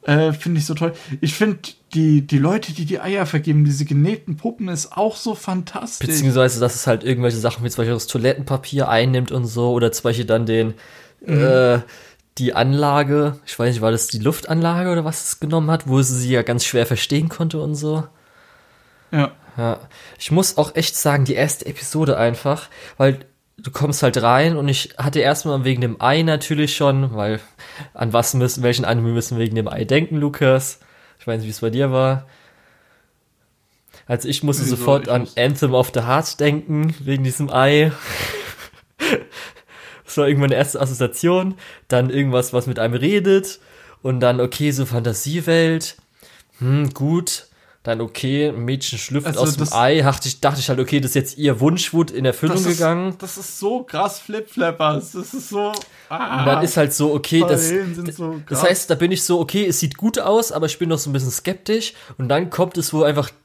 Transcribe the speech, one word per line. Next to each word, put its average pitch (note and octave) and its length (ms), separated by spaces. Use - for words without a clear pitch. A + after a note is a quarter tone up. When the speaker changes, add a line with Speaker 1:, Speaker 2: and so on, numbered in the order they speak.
Speaker 1:
äh, D3+ 300
find E3 260
ich D3 80
so D#3 80
toll. E3 200
Ich D3+ 140
find - 420
die, D3+ 320
die D3 120
Leute, E3+ 340
die D#3 140
die F3+ 140
Eier F#3+ 260
vergeben, D3+ 380
diese C#3+ 200
genähten D3+ 520
Puppen, A3+ 320
ist E3 280
auch G#3+ 200
so A3 180
fantastisch. - 720
Speaker 2:
Beziehungsweise, C3 500
dass A#2+ 160
es - 120
halt A#2 180
irgendwelche A#2+ 340
Sachen A#2 260
wie A#2+ 60
zum - 120
Beispiel A#2 120
das A2+ 140
Toilettenpapier C3+ 800
einnimmt B2 420
und B2 160
so, A#2+ 260
oder A#2 200
zum - 120
Beispiel A#2 220
dann A2+ 200
den, A2+ 280
Speaker 1:
Mhm. D3+ 180
Speaker 2:
äh, B2+ 380
die B2+ 160
Anlage, C#3+ 920
ich - 120
weiß B2 140
nicht, A#2 80
war A2 100
das A2+ 180
die A2+ 100
Luftanlage E3 720
oder E3+ 140
was D#3 200
es - 160
genommen D#3 300
hat, D#3+ 180
wo C3+ 140
sie B2+ 160
sie B2 140
ja A#2+ 100
ganz A#2+ 240
schwer A#2 200
verstehen D3 440
konnte D#3+ 300
und D3+ 140
so. D3+ 300
Speaker 1:
Ja. D3 220
Speaker 2:
Ja. A#2 240
Ich - 120
muss F#3 280
auch D3+ 180
echt D#3+ 200
sagen, C#3+ 280
die A#2+ 80
erste - 320
Episode - 540
einfach, A#2+ 500
weil C3+ 220
du - 140
kommst C#3+ 320
halt B2+ 200
rein C3+ 360
und C#3+ 100
ich C3+ 300
hatte C#3+ 220
erstmal C#3 440
wegen B2+ 160
dem A#2+ 220
Ei C#3 180
natürlich D3+ 560
schon, C3+ 400
weil G#2+ 240
an A2+ 180
was A#2 220
müssen, B2+ 280
welchen A#2+ 220
Anime A#2 280
müssen A#2 260
wir A2+ 80
wegen A2 100
dem A2 120
Ei - 180
denken, D#3 300
Lukas? C#3 640
Ich - 80
weiß A2+ 120
nicht, A2 80
wie G#2+ 60
es - 80
bei A2+ 100
dir C3 200
war. C3 360
Also B2 220
ich C3+ 140
musste C3+ 240
Speaker 1:
Wieso? B2+ 100
Speaker 2:
sofort C#3 280
Speaker 1:
Ich A#2+ 60
Speaker 2:
an B2 120
Speaker 1:
muss - 160
Speaker 2:
Anthem C3+ 340
of B2+ 220
the B2+ 60
Heart C3 380
denken, D3+ 600
wegen C#3 240
diesem C3+ 260
Ei. D3 460
<laughs> - 60
Das - 140
war C#3+ 100
irgendwann C#3 220
die C3 60
erste C3+ 240
Assoziation. E3+ 720
Dann B2+ 220
irgendwas, B2+ 420
was B2 140
mit B2 120
einem A#2 160
redet. F#3+ 640
Und B2+ 180
dann, B2 200
okay, C3+ 300
so C3+ 160
Fantasiewelt. D#3+ 1120
Hm, C#3 360
gut. E3 520
Dann, A2+ 180
okay, C3+ 480
ein A#2 160
Mädchen C3 340
schlüpft C#3+ 280
Speaker 1:
Also D#3 140
Speaker 2:
aus D#3 140
dem C#3+ 60
Speaker 1:
das D3+ 120
Speaker 2:
Ei. C3 300
Dachte C3+ 260
ich, - 120
dachte C#3 200
ich - 80
halt, C3 120
okay, C#3 200
das C3 100
ist - 60
jetzt C3+ 220
ihr C#3 220
Wunschwut E3 520
in B2+ 120
Erfüllung D#3 320
Speaker 1:
Das F#3 100
ist, E3+ 120
Speaker 2:
gegangen. F3 400
Speaker 1:
das F#3+ 180
ist - 220
so A3 240
krass F#3+ 380
Flipflappers. E3+ 920
Das - 220
ist C4+ 140
so, G#3 240
ah. D3+ 320
Speaker 2:
Und C3+ 60
dann C#3+ 180
ist E3 120
halt D3 160
so, D3 200
okay, D3 280
das, E3+ 280
Speaker 1:
Parallelen F3+ 260
sind E3 200
so D#3+ 340
Speaker 2:
das C3+ 120
Speaker 1:
krass. F3 100
Speaker 2:
heißt, F#3 200
da E3 60
bin E3+ 160
ich F#3 120
so, F3 160
okay, G3+ 260
es E3+ 140
sieht D3 160
gut A3+ 220
aus, A3 340
aber D#3 140
ich D3+ 120
bin E3+ 100
noch D#3+ 100
so D3 120
ein - 20
bisschen C3 200
skeptisch. G#3+ 640
Und C3 120
dann E3 220
kommt F3+ 280
es, - 140
wo D#3 100
einfach D3 280